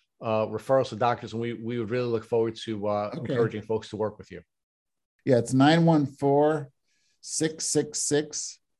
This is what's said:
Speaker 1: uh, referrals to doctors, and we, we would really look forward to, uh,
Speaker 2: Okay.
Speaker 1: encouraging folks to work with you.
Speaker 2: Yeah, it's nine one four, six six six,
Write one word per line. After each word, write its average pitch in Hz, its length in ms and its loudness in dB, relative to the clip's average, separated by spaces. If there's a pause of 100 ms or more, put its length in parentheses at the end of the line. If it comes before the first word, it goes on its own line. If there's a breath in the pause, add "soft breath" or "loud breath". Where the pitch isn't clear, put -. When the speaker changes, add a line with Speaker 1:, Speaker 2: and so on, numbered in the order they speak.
(200)
Speaker 1:
uh, 110 240 0
referrals 117 460 0
to 113 60 -8
doctors, 117 360 0
and 113 80 -6
we, 117 140 -4
we 117 240 -6
would 110 100 -4
really 123 200 -2
look 113 160 -2
forward 113 300 0 (100)
to, 104 220 -6
uh, 104 300 -2
Speaker 2:
Okay. 139 160 -6
Speaker 1:
encouraging 110 300 0
folks 110 260 -4
to 110 80 -10
work 104 220 -4
with - 120 -20
you. 92 120 -16 (800)
Speaker 2:
Yeah, 127 140 4
it's 117 160 0
nine 160 320 6
one 156 180 6
four, 143 640 2 (540)
six - 440 -4
six - 340 -2
six, - 580 -4 (220)